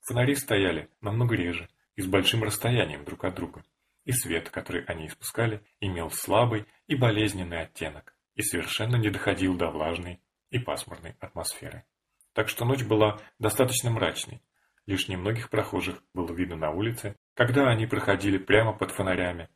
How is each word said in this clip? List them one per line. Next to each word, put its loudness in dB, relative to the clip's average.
Фонари 2
стояли 0
намного 2
реже -2
и -6
с -2
большим 4
расстоянием 0
друг -8
от -2
друга, -8
и -2
свет, -2
который -6
они -6
испускали, -2
имел -4
слабый 2
и 0
болезненный 2
оттенок -10
и -6
совершенно 0
не 2
доходил 0
до 0
влажной -4
и -4
пасмурной -6
атмосферы. -10
Так 0
что -4
ночь 2
была 4
достаточно 2
мрачной. -2
Лишь 0
немногих -2
прохожих -2
было -2
видно -2
на -2
улице, -4
когда 6
они 2
проходили 2
прямо 4
под -4
фонарями -2